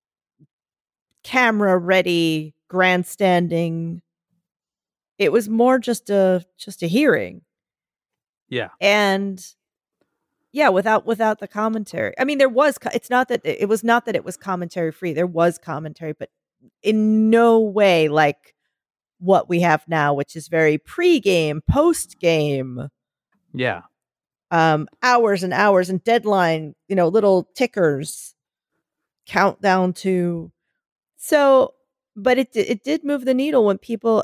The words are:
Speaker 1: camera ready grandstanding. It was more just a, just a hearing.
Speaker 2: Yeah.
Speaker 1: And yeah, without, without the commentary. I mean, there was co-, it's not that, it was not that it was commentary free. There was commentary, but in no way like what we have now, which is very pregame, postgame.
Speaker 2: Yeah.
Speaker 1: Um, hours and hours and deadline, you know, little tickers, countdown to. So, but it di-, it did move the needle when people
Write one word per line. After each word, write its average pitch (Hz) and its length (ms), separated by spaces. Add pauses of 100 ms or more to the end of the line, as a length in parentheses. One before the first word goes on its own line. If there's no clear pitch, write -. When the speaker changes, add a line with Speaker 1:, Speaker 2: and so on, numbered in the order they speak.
(1200)
Speaker 1:
camera 208 540
ready 170 760 (140)
grandstanding. 175 1300 (1160)
It 180 140
was 208 180
more 240 300
just 233 300
a, 185 360 (120)
just - 260
a 170 40
hearing. 170 540 (1080)
Speaker 2:
Yeah. 117 200 (100)
Speaker 1:
And 196 640 (1080)
yeah, 285 160
without, 220 360
without 220 340
the 202 80
commentary. 214 680
I 202 60
mean, 285 140
there 269 100
was 269 300
co-, - 160
it's - 160
not 254 180
that, 233 160
it 165 240
was 214 160
not 233 220
that 220 100
it - 80
was 180 140
commentary 175 540
free. 170 220
There 170 140
was 170 300
commentary, 156 560
but - 160 (520)
in 214 480
no 226 300
way 190 480
like 147 480 (640)
what 180 300
we 175 120
have 160 260
now, 151 260
which 139 220
is 156 120
very 160 300
pregame, 190 800 (100)
postgame. 147 1200 (640)
Speaker 2:
Yeah. 120 280 (680)
Speaker 1:
Um, 165 380 (160)
hours 226 400
and 185 80
hours 190 380
and 190 140
deadline, 180 720 (140)
you 196 80
know, 175 120
little 190 480
tickers, 160 800 (920)
countdown 185 680
to. 175 580 (640)
So, 277 560 (420)
but 247 220
it 262 160
di-, 220 80
it - 220
did 302 200
move 285 220
the 262 80
needle 262 320
when 196 120
people 226 460